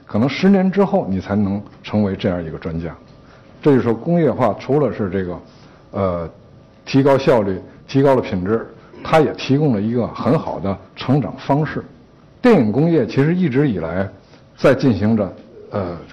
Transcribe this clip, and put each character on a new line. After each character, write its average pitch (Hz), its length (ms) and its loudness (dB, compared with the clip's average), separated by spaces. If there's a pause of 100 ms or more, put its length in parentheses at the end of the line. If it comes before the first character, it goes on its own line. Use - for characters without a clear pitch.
可 - 140 -4
能 123 100 2
十 190 220 2
年 190 200 4
之 196 140 2
后 185 240 0
你 95 120 -4
才 101 160 -4
能 101 260 -2 (220)
成 107 180 -2
为 95 140 -2
这 107 120 -2
样 87 160 -2
一 80 60 -10
个 76 80 -10
专 82 200 -8
家。 82 140 -8 (720)
这 156 80 4
就 135 60 6
是 107 80 2
说， 117 100 0
工 170 260 0
业 147 100 2
化 107 280 0
除 139 220 0
了 120 120 0
是 104 160 -4
这 95 160 -2
个， 87 140 -8 (540)
呃， 87 380 -4 (540)
提 135 180 2
高 139 140 4
效 131 240 2
率、 98 180 -2 (300)
提 135 140 2
高 139 120 4
了 123 60 2
品 90 240 -4
质， 113 220 -2 (360)
它 160 160 2
也 147 140 2
提 - 240 0
供 147 160 2
了 101 80 0
一 113 140 -2
个 117 140 0
很 131 300 0
好 78 220 -8
的 95 160 -4 (180)
成 135 280 0
长 85 160 -8
方 - 260 -2
式。 - 180 -8 (600)
电 226 180 6
影 107 100 0
工 143 200 2
业 147 160 2
其 135 180 0
实 160 100 2
一 180 140 0
直 135 220 2
以 92 80 -2
来 85 280 -4 (520)
在 143 160 4
进 135 180 2
行 104 240 0
着， 95 160 -2 (380)
呃， 87 260 -6 (160)